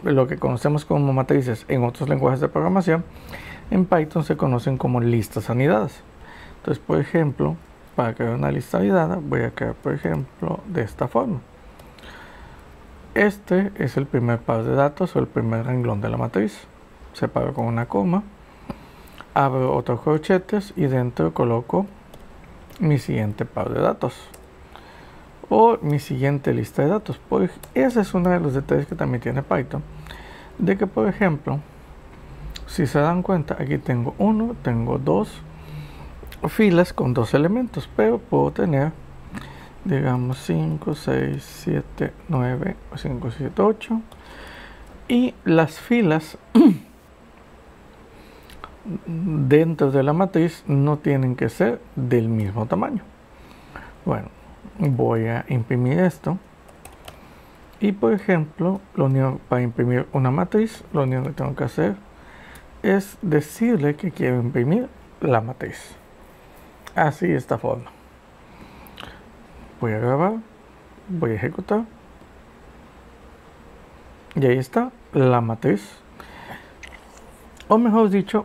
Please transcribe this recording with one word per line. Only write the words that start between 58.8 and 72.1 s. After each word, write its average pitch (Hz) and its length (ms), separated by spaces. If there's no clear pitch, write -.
lo 147 120
único, 135 420
para 123 140
imprimir 123 500
una 131 180
matriz, 185 600
lo 151 100
único 131 220
que 143 60
tengo 135 240
que 139 100
hacer 170 320
es 196 400
decirle 151 760
que 175 140
quiero 127 300
imprimir 131 480
la 127 200
matriz. - 540
Así, 165 320
de 165 100
esta 131 220
forma. 120 320
Voy 117 120
a 107 60
grabar, 139 360
voy 160 240
a - 20
ejecutar. 185 500